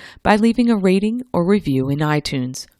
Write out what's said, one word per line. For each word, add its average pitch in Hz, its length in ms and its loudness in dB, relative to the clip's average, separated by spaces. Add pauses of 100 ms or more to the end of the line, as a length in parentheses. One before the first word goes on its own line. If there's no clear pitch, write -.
(240)
by 208 120 4
leaving 233 360 2
a 226 40 2
rating 196 460 0 (100)
or 175 160 -2
review 139 420 0
in 143 100 -2
iTunes 147 680 -4 (140)